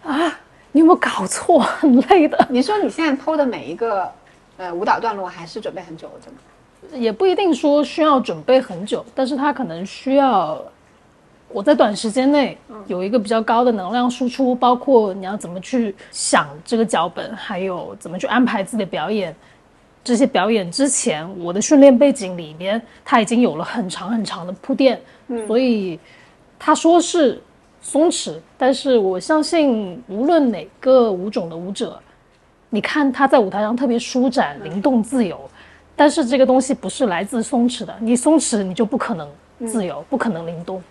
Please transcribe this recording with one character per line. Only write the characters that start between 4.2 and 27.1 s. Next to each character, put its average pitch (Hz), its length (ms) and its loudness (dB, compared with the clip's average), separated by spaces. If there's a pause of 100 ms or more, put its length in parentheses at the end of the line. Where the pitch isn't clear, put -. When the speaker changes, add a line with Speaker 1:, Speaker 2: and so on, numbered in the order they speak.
Speaker 2:
呃， 180 140 -10
舞 175 140 -6
蹈 - 140 0
段 226 160 -4
落 190 120 -8
还 170 180 -14
是 165 140 -14
准 175 140 -10
备 185 80 -12
很 170 160 -16
久 156 100 -18 (160)
的 - 80 -20
吗？ - 60 -20 (600)
Speaker 1:
也 226 140 0
不 285 140 -2
一 370 80 4
定 339 200 2
说 285 300 2
需 302 180 -4
要 294 180 4
准 170 240 -6
备 170 180 4
很 180 240 -10
久， 208 180 -6 (120)
但 262 100 0
是 269 100 -4
它 285 160 0
可 262 120 -4
能 170 220 -8
需 262 300 -4
要 190 460 2 (880)
我 202 140 -6
在 294 100 4
短 240 220 2
时 220 140 -4
间 262 220 2
内 262 260 0 (120)
Speaker 2:
嗯。 220 60 -18 (120)
Speaker 1:
有 185 160 -4
一 196 60 -4
个 240 100 2
比 202 100 -6
较 226 120 2
高 233 220 2
的 247 80 4
能 190 200 -4
量 247 180 0
输 247 180 -4
出， 254 280 0
包 247 200 2
括 226 380 2
你 190 120 -10
要 202 120 -8
怎 180 120 -12
么 180 100 -10
去 220 360 -4 (160)
想 - 360 0 (180)
这 240 100 -4
个 226 100 2
脚 180 220 0
本， - 280 -10
还 196 240 -8
有 190 400 -6
怎 - 100 -14
么 175 80 -10
去 180 80 -6
安 247 180 2
排 214 200 0
自 220 140 -6
己 208 60 -2
的 - 60 -2
表 170 220 -4
演。 185 240 -4 (680)
这 240 120 0
些 240 100 4
表 190 240 0
演 196 220 -2
之 269 180 0
前， 165 380 -4 (100)
我 175 160 -8
的 202 80 -2
训 285 180 4
练 277 160 10
背 277 160 6
景 185 240 -6
里 156 220 -12
边， 196 240 -4 (240)
它 247 140 4
已 214 60 2
经 240 160 2
有 180 140 2
了 165 80 -6
很 190 240 -6
长 180 220 -10
很 220 160 -2
长 175 220 -10
的 185 60 -10
铺 - 200 -8
垫， 262 260 2 (280)
Speaker 2:
嗯。 233 180 -8
Speaker 1:
所 220 140 0
以 208 400 0 (580)
他 - 160 0
说 330 260 4
是 320 400 0 (420)